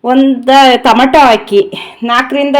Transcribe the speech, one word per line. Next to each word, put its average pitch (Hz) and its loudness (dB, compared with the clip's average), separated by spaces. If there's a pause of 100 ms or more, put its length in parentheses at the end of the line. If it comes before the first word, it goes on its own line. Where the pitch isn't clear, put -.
ಒಂದು 262 0 (280)
ಟೊಮೆಟೊ 254 2
ಹಾಕಿ, 202 0 (480)
ನಾಲ್ಕರಿಂದ 269 -2